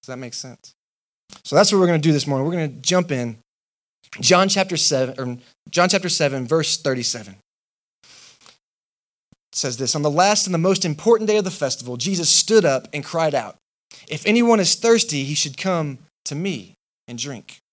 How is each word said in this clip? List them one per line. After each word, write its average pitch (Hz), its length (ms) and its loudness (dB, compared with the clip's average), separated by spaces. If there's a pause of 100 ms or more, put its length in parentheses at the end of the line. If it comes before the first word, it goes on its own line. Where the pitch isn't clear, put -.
Does - 60 -20
that 127 100 -10
make 123 160 -12
sense? - 400 -16 (680)
So - 120 0
that's 202 160 6
what 202 60 4
we're 185 80 4
gonna 170 120 2
do 156 140 2
this 143 140 0
morning. 135 200 -2
We're 165 60 -2
gonna 165 160 -2
jump 170 420 -2
in. 120 280 -6 (800)
John 180 280 4
chapter 190 280 -2
seven, 131 420 0
or 123 200 -8 (320)
John 175 180 2
chapter 185 200 0
seven, 139 380 -2
verse 151 300 0
thirty-seven. 117 600 -4 (680)
It - 40 -20 (1400)
says 127 240 -4
this, 127 180 -2
"On 147 80 -4
the 147 80 2
last 190 360 2
and 180 80 -2
the 170 40 0
most 185 260 2
important 214 420 2
day 214 100 2
of 208 80 0
the 185 60 -4
festival, 123 460 -6
Jesus 165 320 -2
stood 214 360 4
up 135 280 0
and 147 100 -6
cried 160 320 -2
out, 110 220 -4 (500)
'If - 200 -8
anyone 233 340 4
is 175 140 2
thirsty, 220 500 2
he 147 100 -4
should 147 220 -4
come 156 420 -4 (280)
to - 80 -8
me 147 400 -8 (340)
and 120 100 -12
drink. 123 400 -12 (140)